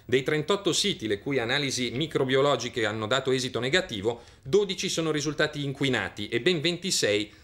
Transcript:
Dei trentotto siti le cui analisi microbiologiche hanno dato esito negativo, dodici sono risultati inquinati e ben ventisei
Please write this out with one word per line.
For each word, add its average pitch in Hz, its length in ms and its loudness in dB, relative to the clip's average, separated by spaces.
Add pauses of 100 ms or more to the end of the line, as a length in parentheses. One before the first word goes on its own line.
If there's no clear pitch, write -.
Dei 123 160 2
trentotto 151 520 0
siti 147 340 0
le 104 100 0
cui 139 220 0
analisi 123 520 0
microbiologiche 135 960 2
hanno 110 220 -2
dato 131 240 0
esito 123 300 0
negativo, 120 600 -2 (200)
dodici 185 480 0
sono 160 220 0
risultati 147 520 -2
inquinati 123 640 -2
e 117 140 0
ben 170 180 2
ventisei 143 720 0 (120)